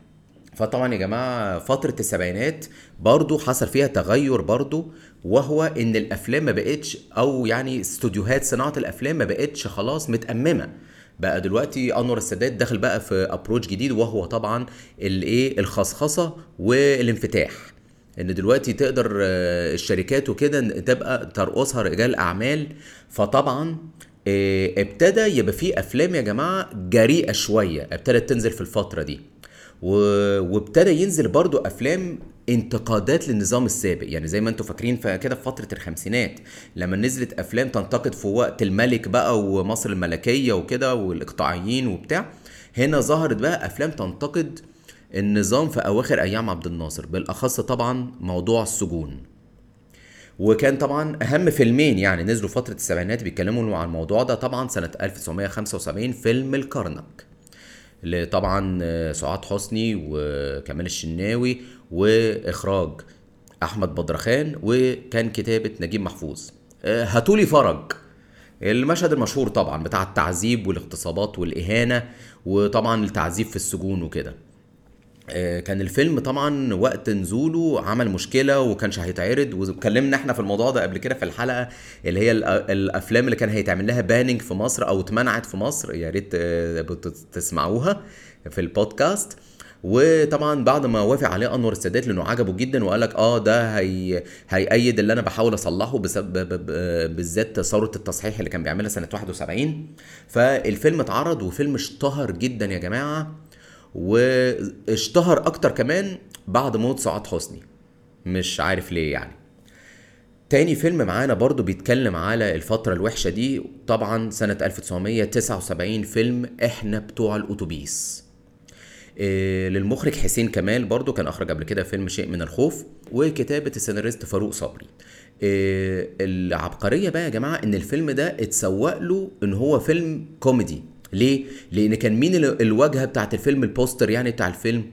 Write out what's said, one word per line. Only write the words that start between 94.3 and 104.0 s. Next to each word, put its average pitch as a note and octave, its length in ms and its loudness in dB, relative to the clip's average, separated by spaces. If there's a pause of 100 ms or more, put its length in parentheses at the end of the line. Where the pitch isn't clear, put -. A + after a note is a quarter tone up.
هيأيد A2+ 500 4
اللي G#2 140 4
أنا A#2 80 0
بحاول A2+ 340 2
أصلحه G2+ 440 -2
بسبب، F#2+ 340 -4
ب-، F#2 160 -2 (180)
ب-، E2 500 -2
بالذات F2+ 440 -2
ثورة G#2+ 360 0
التصحيح G#2 420 -6
اللي G2+ 120 -4
كان F2 120 -4
بيعملها F2 260 -4
سنة G2 240 -6
واحد G2+ 180 -8
وسبعين". A2 640 -4 (340)
فالفيلم B2+ 720 2
اتعرض B2+ 420 0
وفيلم C#3 320 -2
اشتهر C3+ 560 -2
جدًا G#2+ 360 -2
يا F#2+ 120 -2
جماعة، D3 560 -4 (600)
واشتهر B2+ 1400 2